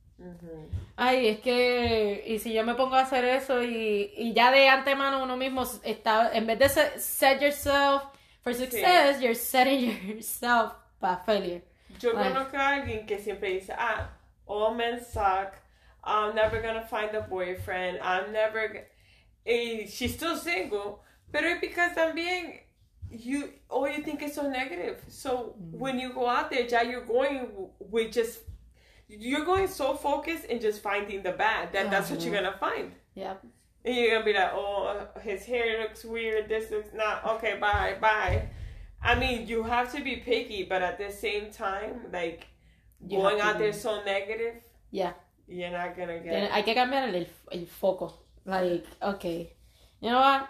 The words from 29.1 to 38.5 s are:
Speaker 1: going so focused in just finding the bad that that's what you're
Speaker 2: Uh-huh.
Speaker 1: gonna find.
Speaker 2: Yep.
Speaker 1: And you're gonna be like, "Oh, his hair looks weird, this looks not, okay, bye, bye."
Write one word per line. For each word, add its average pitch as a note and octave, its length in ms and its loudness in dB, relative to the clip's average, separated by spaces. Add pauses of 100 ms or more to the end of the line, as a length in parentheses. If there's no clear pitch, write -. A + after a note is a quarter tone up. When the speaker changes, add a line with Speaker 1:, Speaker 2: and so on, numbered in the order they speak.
Speaker 1:
going F#4+ 220 2
so D4 280 -2
focused D4 500 -2
in A#3+ 160 -2
just G#3+ 200 0
finding G3+ 420 -4
the F#3 100 -2
bad F#3+ 400 0
that G3+ 180 0
that's F#3+ 180 2
what F3 120 -6
you're E3+ 140 -4
Speaker 2:
Uh-huh. F#3+ 160 0
Speaker 1:
gonna - 60 -8
find. - 360 -4 (220)
Speaker 2:
Yep. F#3+ 280 -10 (400)
Speaker 1:
And B3 120 -2
you're A#3+ 160 4
gonna A3 140 2
be G#3+ 80 4
like, F#3+ 200 4
"Oh, G3+ 540 -2 (140)
his G3 240 -6
hair A3+ 360 -2
looks A3 240 -8
weird, A3+ 420 -2
this A3 240 -2
looks G#3+ 220 -6
not, G#3 320 -2 (100)
okay, G#3+ 220 -4
bye, G3+ 420 0
bye." G#3 480 2 (560)